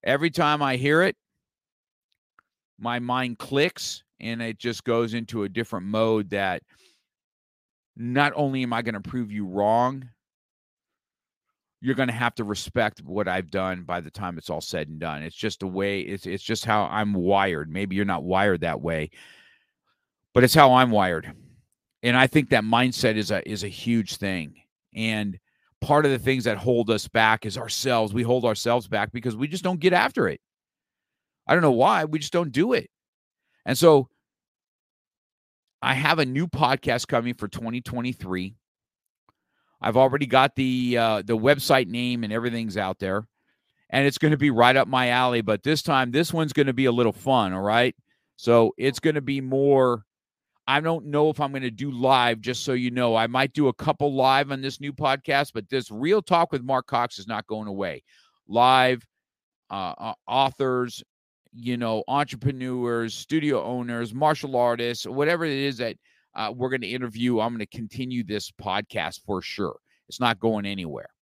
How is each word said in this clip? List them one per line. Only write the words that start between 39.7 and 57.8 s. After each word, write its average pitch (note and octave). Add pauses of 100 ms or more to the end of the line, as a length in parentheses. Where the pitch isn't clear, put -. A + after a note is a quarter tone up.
I've A2+
already C3+
got C3
the, B2+
uh, A2+
the A2+
website C3
name A#2+
and G#2+
everything's A2+
out F#2+
there. G2 (640)
And C#3
it's C#3
gonna D3+
be C#3
right A#2+
up C3+
my B2+
alley, B2
but G#2
this D3+
time, C3
this D#3+
one's D#3+
gonna C#3
be C3
a B2
little A#2
fun, A#2
all F#2+
right? A#2 (400)
So A#2
it's C3
gonna D3+
be C#3
more, C3 (640)
I C#3
don't D#3+
know D3
if D3+
I'm C#3
gonna C3
do C3+
live, B2
just A#2+
so C3+
you B2
know. B2
I A2+
might B2+
do D3
a B2
couple D3
live C3+
on C3+
this C3+
new C#3+
podcast, C#3
but G#2+
this B2+
Real D#3+
Talk E3+
with C3+
Mark B2+
Cox A#2+
is G2
not A2
going G#2+
away. F#2+ (420)